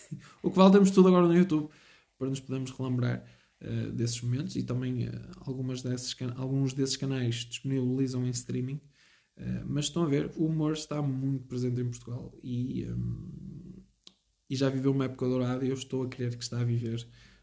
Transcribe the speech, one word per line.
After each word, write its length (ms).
O 80
que 60
vale, 160
temos 180
tudo 180
agora 180
no 80
YouTube 340
para 100
nos 100
podermos 320
relembrar, 540
eh, 300
desses 300
momentos. 340
E 80
também, 440
eh, 60
algumas 420
desses 320
can-, 220
alguns 360
desses 240
canais 400
disponibilizam 760
em 60
streaming. 500
Eh, 300
mas 200
estão 180
a 20
ver, 300
o 100
humor 280
está 280
muito 440
presente 340
em 80
Portugal 440
e, 420
hum, 960
e 60
já 140
viveu 240
uma 140
época 200
dourada 380
e 60
eu 40
estou 300
a 40
crer 280
que 80
está 160
a 40
viver 400